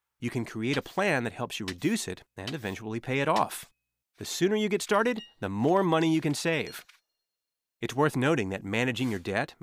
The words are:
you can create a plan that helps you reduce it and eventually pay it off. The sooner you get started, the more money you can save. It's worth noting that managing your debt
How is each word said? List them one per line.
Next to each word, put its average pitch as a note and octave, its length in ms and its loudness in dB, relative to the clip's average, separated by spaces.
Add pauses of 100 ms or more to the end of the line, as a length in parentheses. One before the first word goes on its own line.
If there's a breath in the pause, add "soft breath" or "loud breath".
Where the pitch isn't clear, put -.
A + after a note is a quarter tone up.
(200)
you A#2+ 100 -2
can A#2+ 140 -2
create A#2 320 -2
a C3+ 60 -2
plan E3 420 0
that A2 80 -2
helps - 260 -6
you G#2 80 -6
reduce C#3 400 -2
it F#2 160 -8 (140)
and G#2+ 180 -8
eventually A2 460 -6
pay C3 180 -2
it C#3+ 100 0
off. - 400 0 (500)
The G#2 60 -10
sooner G3 300 2
you G#3+ 140 2
get F#3 140 0
started, A3+ 400 2 (180)
the G2+ 80 -4
more C#3 340 4
money D#3+ 320 4
you D#3+ 60 4
can D3 140 0
save. D#3 500 -2 (960)
It's A#2 140 -6
worth C#3+ 220 2
noting C3 340 2
that F#2+ 140 -4
managing A#2+ 460 0
your G2 100 -2
debt G2+ 420 -2